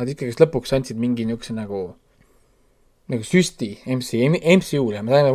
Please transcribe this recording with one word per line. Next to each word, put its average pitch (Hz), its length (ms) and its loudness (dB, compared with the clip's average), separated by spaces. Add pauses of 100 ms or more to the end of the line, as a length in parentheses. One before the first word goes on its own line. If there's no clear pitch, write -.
nad 123 160 -4
ikkagi 120 260 -6
lõpuks 156 320 2
andsid 131 240 -4
mingi 117 300 -2
niisuguse 117 260 -8
nagu, 101 280 -6 (1300)
nagu 113 160 -4
süsti 170 400 0 (260)
M 127 80 -2
C, 117 240 -4
M 170 380 4
C 147 180 -2
U-le. 104 240 -4
Me 123 80 4
saime 143 200 6